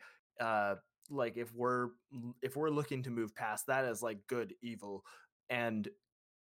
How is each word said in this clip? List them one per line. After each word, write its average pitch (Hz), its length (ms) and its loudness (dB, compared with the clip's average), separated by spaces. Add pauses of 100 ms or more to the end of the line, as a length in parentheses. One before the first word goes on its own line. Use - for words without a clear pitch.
(400)
uh, 107 360 4 (340)
like, 123 260 0
if 117 180 -4
we're 123 360 4 (220)
l-, 120 300 -8
if 131 140 -4
we're 156 140 2
looking 143 340 0
to 131 60 -4
move 113 240 -2
past 107 320 -2
that 131 180 4
as, 113 180 0
like, 110 240 -4
good, 117 360 -2
evil, 104 420 -8 (460)
and 117 380 2 (580)